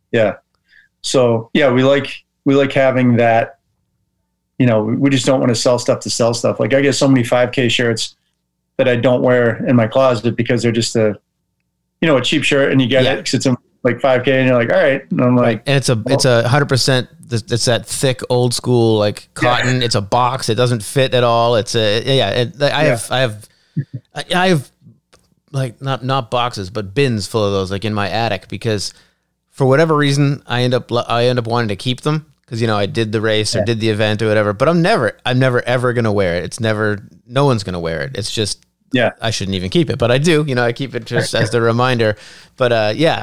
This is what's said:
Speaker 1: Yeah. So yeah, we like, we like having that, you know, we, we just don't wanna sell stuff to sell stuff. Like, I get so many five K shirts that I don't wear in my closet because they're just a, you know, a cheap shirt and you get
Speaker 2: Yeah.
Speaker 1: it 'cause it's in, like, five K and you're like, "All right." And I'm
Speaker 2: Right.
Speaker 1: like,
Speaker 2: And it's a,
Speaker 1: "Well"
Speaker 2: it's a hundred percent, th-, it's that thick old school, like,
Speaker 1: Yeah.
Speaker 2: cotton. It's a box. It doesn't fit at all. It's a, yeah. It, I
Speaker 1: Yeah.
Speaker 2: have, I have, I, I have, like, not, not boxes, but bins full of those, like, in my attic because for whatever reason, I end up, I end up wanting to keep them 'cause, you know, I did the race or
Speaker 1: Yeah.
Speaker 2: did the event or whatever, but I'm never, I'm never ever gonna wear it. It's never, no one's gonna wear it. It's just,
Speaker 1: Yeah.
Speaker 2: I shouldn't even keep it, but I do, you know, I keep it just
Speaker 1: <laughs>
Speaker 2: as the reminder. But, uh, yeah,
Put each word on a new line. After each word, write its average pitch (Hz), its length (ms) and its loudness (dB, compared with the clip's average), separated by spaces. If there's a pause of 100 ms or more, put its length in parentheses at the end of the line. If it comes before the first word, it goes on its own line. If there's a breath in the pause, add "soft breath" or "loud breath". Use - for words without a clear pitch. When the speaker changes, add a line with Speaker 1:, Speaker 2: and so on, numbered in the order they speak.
(120)
Speaker 1:
Yeah. 107 220 2 (680 soft breath)
So 117 500 0
yeah, 147 180 2
we 127 120 2
like, 139 420 0 (200)
we 139 100 2
like 139 180 2
having 127 440 2
that, 117 420 2 (1000)
you 127 80 2
know, 110 180 2
we, 113 120 -2
we 139 140 0
just 135 160 0
don't 135 140 2
wanna 127 140 0
sell 123 240 0
stuff 117 220 -2
to 110 100 -10
sell 117 220 0
stuff. 113 280 -2
Like, 120 140 0
I 139 60 2
get 143 140 2
so 139 140 2
many 131 160 4
five 123 280 2
K 127 160 0
shirts 117 460 -2 (640)
that 131 120 2
I 123 80 2
don't 123 260 2
wear 123 440 2
in 135 80 2
my 117 140 4
closet 123 480 2
because 117 260 0
they're 120 100 2
just 110 240 -2
a, 107 220 0 (840)
you 170 80 0
know, 143 100 4
a 120 40 0
cheap 151 220 -2
shirt 139 260 2
and 135 100 2
you 127 60 2
get 127 180 2
Speaker 2:
Yeah. 131 100 2
Speaker 1:
it - 100 -8
'cause - 100 -2
it's 135 120 -2
in, 127 100 2 (260)
like, 120 180 -2
five 131 240 2
K 135 140 2
and 131 100 2
you're 127 80 2
like, 120 140 0
"All 185 120 2
right." 139 280 0
And 160 120 -2
I'm 123 140 4
Speaker 2:
Right. 123 60 4 (140)
Speaker 1:
like, 104 100 -14
Speaker 2:
And 139 100 2
it's 131 120 0
a, 135 60 2
Speaker 1:
"Well" 110 200 -2
Speaker 2:
it's - 120 0
a 117 200 4
hundred 139 220 2
percent, 127 400 0 (220)
th-, 113 200 -6
it's 117 140 -2
that 113 220 0
thick - 420 -2
old 123 240 2
school, 117 460 2
like, 104 300 -2 (120)
Speaker 1:
Yeah. 123 160 2
Speaker 2:
cotton. 127 260 0
It's 120 120 -2
a 101 80 0
box. 123 480 -2
It 107 60 -2
doesn't 120 260 0
fit 131 320 -2
at 123 100 4
all. 117 320 4
It's - 180 -2
a, 110 280 0
yeah. 123 280 2
It, 120 320 -2
I 143 40 2
Speaker 1:
Yeah. 135 240 0
Speaker 2:
have, 117 200 -4
I 123 100 -2
have, 104 280 -4 (640 loud breath)
I, 147 100 -10 (100)
I 180 140 2
have, 160 220 0 (800)
like, 131 280 -6
not, 135 240 -6
not 131 260 -4
boxes, 120 380 -4
but 98 260 -8
bins 117 320 0
full 110 200 -2
of 101 60 0
those, 95 180 -2
like, 98 160 -6
in 107 80 -4
my 101 160 -2
attic 104 380 -4
because 107 440 -6 (580 soft breath)
for - 160 -2
whatever 151 300 4
reason, 143 500 0
I 123 160 -2
end 127 120 0
up, 117 180 -4
I 117 340 0
end 123 120 0
up 113 80 -4
wanting 117 220 -2
to 101 80 -4
keep 127 260 -6
them 151 240 -2 (200)
'cause, 117 140 -8
you 120 60 0
know, 107 100 0
I 104 100 0
did 110 260 -4
the 110 100 -2
race 107 340 0
or 113 40 0
Speaker 1:
Yeah. 104 40 -2
Speaker 2:
did 117 160 -2
the 110 80 0
event 107 320 0
or 113 80 0
whatever, 107 240 2
but 110 160 0
I'm 170 140 2
never, 165 420 0
I'm 127 140 0
never 127 280 2
ever 123 280 0
gonna 113 180 0
wear 95 240 0
it. 87 80 -4
It's - 160 -12
never, 107 380 -2 (280)
no 135 200 0
one's 117 160 0
gonna 92 180 -8
wear 82 220 -6
it. 71 140 -6
It's 101 140 -8
just, - 340 -6 (280)
Speaker 1:
Yeah. 120 180 0 (100)
Speaker 2:
I 113 100 -4
shouldn't 95 260 -4
even 92 120 -6
keep 170 220 0
it, - 80 -6
but 117 140 2
I 127 60 2
do, 151 280 2
you 135 80 -4
know, 123 100 0
I 120 80 0
keep 131 220 -10
it 117 120 -8
just 117 280 -4
Speaker 1:
<laughs> 113 80 0
Speaker 2:
as 107 80 -2
the 117 100 0
reminder. 117 560 2 (400 loud breath)
But, 123 160 0
uh, 110 220 0
yeah, 131 280 0